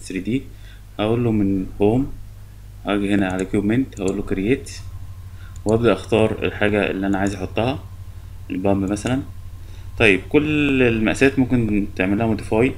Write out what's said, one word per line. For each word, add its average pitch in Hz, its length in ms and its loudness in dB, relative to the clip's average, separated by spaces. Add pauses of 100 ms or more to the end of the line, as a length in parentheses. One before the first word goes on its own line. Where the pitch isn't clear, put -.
ثري 92 200 -8
دي. 110 220 -2 (560)
هقول 117 260 2
له 117 80 2
من 98 340 2 (140)
هوم، 117 320 4 (720)
هاجي 101 280 0
هنا 98 140 4
على 92 180 -2
equipment، 107 540 0
هقول 98 160 0
له 101 100 -2
create، 104 440 0 (960)
وأبدأ 113 280 4
أختار 110 500 2
الحاجة 104 480 0
اللي 95 160 -2
أنا 98 120 2
عايز 98 160 0
أحطها، 110 500 -2 (680)
البامب 98 400 0
مثلا. 120 320 -2 (760)
طيب، 98 300 6
كل 147 540 2
المقاسات 117 560 4
ممكن 110 480 2 (100)
تعملها 104 400 2
modify، 113 420 2